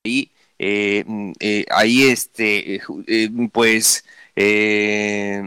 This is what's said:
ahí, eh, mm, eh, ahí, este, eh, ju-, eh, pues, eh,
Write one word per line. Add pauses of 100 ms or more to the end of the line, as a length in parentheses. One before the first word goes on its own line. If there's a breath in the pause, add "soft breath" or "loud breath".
ahí, (280)
eh,
mm,
eh,
ahí,
este,
eh,
ju-,
eh, (240)
pues, (320 soft breath)
eh,